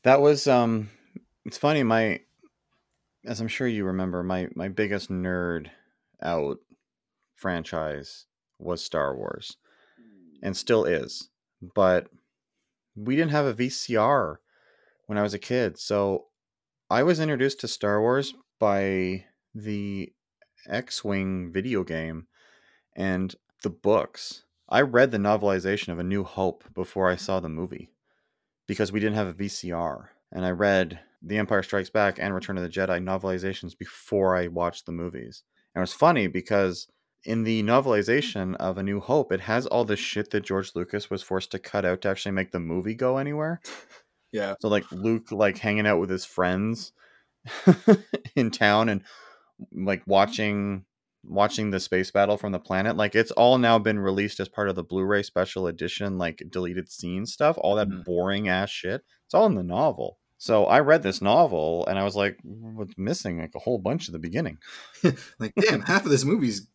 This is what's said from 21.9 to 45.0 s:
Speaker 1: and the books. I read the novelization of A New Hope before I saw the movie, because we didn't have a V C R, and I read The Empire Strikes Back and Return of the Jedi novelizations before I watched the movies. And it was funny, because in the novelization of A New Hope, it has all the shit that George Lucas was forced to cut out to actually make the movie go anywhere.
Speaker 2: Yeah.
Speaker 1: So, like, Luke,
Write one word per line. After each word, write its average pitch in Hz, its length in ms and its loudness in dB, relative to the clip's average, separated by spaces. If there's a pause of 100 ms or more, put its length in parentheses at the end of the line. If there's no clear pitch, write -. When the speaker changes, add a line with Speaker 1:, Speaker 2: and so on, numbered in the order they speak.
Speaker 1:
and 92 380 -2 (280)
the 101 80 -2
books. - 720 -2 (240)
I 120 140 4
read 127 280 4
the 110 80 -2
novelization 101 680 0
of 87 100 -6
A 90 60 -4
New 98 200 -2
Hope - 480 -4
before 92 380 0
I 90 60 0
saw 95 240 -2
the 85 80 -8
movie, 82 420 -10 (760)
because 101 260 -2
we 104 80 0
didn't 107 160 0
have 104 100 0
a 90 60 -6
V 98 160 -6
C 90 240 -8
R, 82 380 -6 (220)
and 92 140 -4
I 92 60 0
read 92 480 2 (220)
The 104 160 -4
Empire 98 240 0
Strikes 98 280 -4
Back 101 300 0
and 98 140 -2
Return 92 240 -6
of 90 40 -4
the 85 80 -6
Jedi 92 320 -2
novelizations 95 760 -4
before 95 600 0
I 87 120 0
watched 85 380 -4
the 85 60 -10
movies. 85 500 -10 (320)
And 92 60 -6
it - 20 0
was 90 100 -4
funny, 147 360 4
because 92 580 0 (380)
in 113 200 -2
the 110 180 0
novelization 113 920 0
of 92 220 -4
A 98 40 -6
New 101 180 -4
Hope, 135 320 0
it 95 80 0
has 113 260 -2
all 117 180 2
the 104 120 0
shit - 340 -6
that 101 140 -2
George 98 300 -4
Lucas 90 360 -6
was 98 120 -6
forced - 300 -4
to 98 60 -6
cut 101 260 -4
out 90 180 0
to 104 60 -2
actually 95 240 -4
make 92 200 -2
the 87 80 -4
movie 90 340 -4
go 127 220 0
anywhere. 151 440 -4 (720)
Speaker 2:
Yeah. 98 300 -4
Speaker 1:
So, 110 80 -2
like, 104 240 2
Luke, 113 400 -2